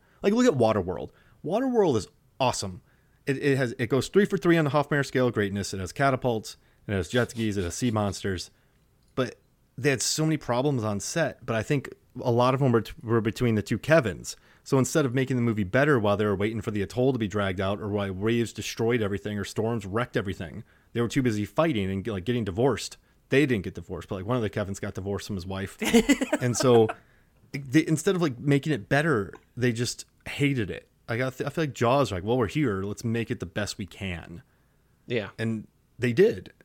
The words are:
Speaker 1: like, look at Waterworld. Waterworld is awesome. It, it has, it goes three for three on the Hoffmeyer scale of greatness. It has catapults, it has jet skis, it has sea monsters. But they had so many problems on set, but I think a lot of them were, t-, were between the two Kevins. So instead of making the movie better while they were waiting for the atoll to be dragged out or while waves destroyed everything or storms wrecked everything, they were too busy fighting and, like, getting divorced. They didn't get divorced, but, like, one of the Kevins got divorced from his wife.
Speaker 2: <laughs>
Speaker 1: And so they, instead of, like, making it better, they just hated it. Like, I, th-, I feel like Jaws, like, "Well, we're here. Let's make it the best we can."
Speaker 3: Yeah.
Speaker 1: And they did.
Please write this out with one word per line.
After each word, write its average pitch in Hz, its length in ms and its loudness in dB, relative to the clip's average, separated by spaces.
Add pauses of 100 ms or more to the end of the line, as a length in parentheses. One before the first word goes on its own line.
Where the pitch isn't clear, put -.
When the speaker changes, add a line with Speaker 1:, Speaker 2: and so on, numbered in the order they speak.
(220)
Speaker 1:
like, 202 120 4
look 247 120 4
at 240 120 6
Waterworld. 92 520 2 (340)
Waterworld 208 520 2
is 98 120 -2 (300)
awesome. 107 440 -2 (440)
It, 135 160 0
it 139 140 2
has, 127 220 0
it 117 100 -2
goes 131 200 2
three 202 160 6
for 196 120 0
three 170 220 4
on 160 60 4
the 143 60 0
Hoffmeyer 143 360 2
scale 127 220 2
of 113 60 -2
greatness. 101 380 -2
It 98 80 -6
has 90 120 -6
catapults, 127 640 0 (300)
it 107 60 -4
has 92 160 0
jet 120 220 2
skis, 110 260 -2
it 98 80 0
has 85 100 -4
sea 123 160 0
monsters. 101 600 -2 (640)
But 127 220 -2 (420)
they 127 120 2
had 131 120 0
so - 220 -2
many 156 120 0
problems 127 480 0
on 101 160 -2
set, - 440 -4
but 113 120 -2
I 110 60 0
think 143 260 -2 (320)
a 127 100 0
lot 123 240 4
of 131 60 0
them 135 120 4
were, 117 100 6
t-, - 100 -10 (100)
were 117 180 2
between 113 340 0
the 104 80 2
two 107 160 -2
Kevins. 113 580 0 (280)
So 135 140 2
instead 143 260 2
of 120 100 -2
making 131 220 0
the 120 60 0
movie 110 220 0
better 131 340 4
while 101 180 2
they 107 80 2
were 104 120 2
waiting 107 240 -2
for 113 100 -6
the 104 120 -2
atoll 123 300 0
to 123 60 -2
be 110 100 -2
dragged 98 320 -2
out 98 200 -2
or 107 80 -6
while 101 240 -2
waves 110 400 0
destroyed 113 500 -2
everything 104 360 -4
or 98 60 -4
storms 110 420 -4
wrecked 113 300 -4
everything, 95 460 -6 (300)
they 117 80 -2
were 117 80 0
too 139 140 0
busy 107 220 0
fighting 110 460 0
and, 98 160 -4
like, 98 180 -6
getting 120 200 -2
divorced. 101 520 0 (340)
They 139 160 4
didn't 110 180 0
get 92 100 -8
divorced, 85 340 -10
but, 104 80 -6
like, 92 100 -8
one 123 100 0
of 120 60 -2
the 104 80 0
Kevins 98 280 -4
got 101 160 -8
divorced 98 320 -6
from 104 100 -6
his 87 100 -8
wife. 95 340 -8
Speaker 2:
<laughs> - 600 2
Speaker 1:
And 123 160 0
so 117 320 6 (640)
they, 139 340 0
instead 160 300 2
of, 170 60 0
like, 131 160 0
making 143 340 2
it - 160 -6
better, 139 440 0 (240)
they 120 160 2
just 117 340 -6 (220)
hated 135 420 0
it. - 180 -12 (200)
Like, 117 120 -2
I, 131 100 -2
th-, - 160 -6
I 143 40 -6
feel 165 140 -2
like 139 100 -4
Jaws, 123 380 2
like, 90 120 -4
"Well, 120 140 2
we're 117 80 2
here. 101 380 0
Let's 101 200 -8
make 117 260 -2
it 117 100 -6
the 92 60 -8
best 101 300 -6
we 101 100 -10
can." 87 560 -10 (640)
Speaker 3:
Yeah. 104 320 -4
Speaker 1:
And 110 280 -4 (320)
they 123 140 0
did. 143 400 2 (120)